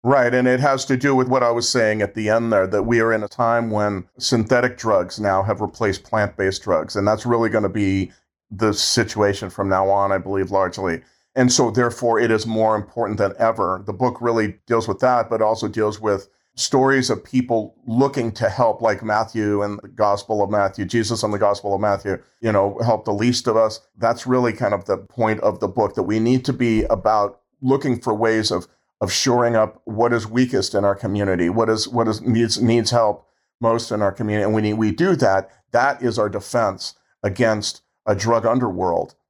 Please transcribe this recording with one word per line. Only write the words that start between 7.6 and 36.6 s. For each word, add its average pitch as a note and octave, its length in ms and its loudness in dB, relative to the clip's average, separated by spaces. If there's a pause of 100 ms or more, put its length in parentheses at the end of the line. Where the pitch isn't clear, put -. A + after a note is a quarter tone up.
be G2 420 -2 (380)
the G#2 240 0
situation G#2 760 0
from G2 220 -4
now F#2+ 180 2
on, G2 240 2
I F#2+ 60 0
believe, F#2 320 -4
largely. F#2+ 500 -2 (340)
And B2+ 160 4
so, B2 200 2
therefore, A#2 500 0
it A2+ 100 2
is G#2+ 160 0
more A2 300 0
important G#2 420 -6
than G2+ 200 0
ever. G2+ 480 0
The G#2 80 -8
book A#2+ 260 -2
really A2 460 -2
deals A2+ 200 0
with G2+ 120 -4
that, B2 320 2
but A2+ 100 -2
also A2 280 0
deals G#2+ 300 -2
with G#2 300 -2 (280)
stories C3+ 540 2
of G#2+ 140 -4
people B2 500 -2 (100)
looking B2 460 0
to G#2 180 -2
help, A2+ 320 0
like A2 220 0
Matthew G#2+ 600 0
and G2+ 200 -6
the G#2 60 -20
Gospel G#2 520 0
of G2+ 100 0
Matthew, G2+ 340 0
Jesus A2 400 -2
and G#2 100 -2
the G2+ 40 -4
Gospel G2+ 360 0
of F#2+ 60 -2
Matthew, G2 420 -2 (180)
you A2+ 120 0
know, G2+ 320 0
"Help A2 200 0
the G#2+ 80 -2
least A#2+ 360 0
of A2 80 2
us." A2 240 2 (160)
That's A#2+ 280 -2
really B2+ 280 2
kind G#2 200 -2
of F#2+ 120 -4
the F#2+ 140 -2
point A2 420 -2
of - 180 0
the G#2+ 80 -2
book, G2+ 300 -2
that G2 80 -2
we G#2+ 160 0
need B2+ 240 2
to D3 80 -2
be A2+ 320 0
about G#2 560 0 (200)
looking C3 380 0
for A#2 160 -2
ways A2 380 0
of, F2+ 160 -4 (320)
of G2 100 -2
shoring A#2+ 460 2
up A2 280 0
what A#2 280 0
is G#2+ 160 -2
weakest B2 480 0
in - 80 2
our G2 100 2
community, F#2+ 560 0
what A2 180 2
is, A2 200 0
what A#2 180 0
is, G#2+ 140 -2
needs, A#2 420 0
needs A#2 300 2
help A2+ 340 0 (340)
most A#2 300 0
in G#2+ 100 -2
our G2+ 120 2
community. G#2 320 -2
And G#2+ 100 0
when G#2+ 220 0
we G#2+ 160 0
do F3 240 2
that, G2 340 2 (220)
that C3 320 2
is A2+ 160 -2
our G#2 80 2
defense G#2 640 -4 (300)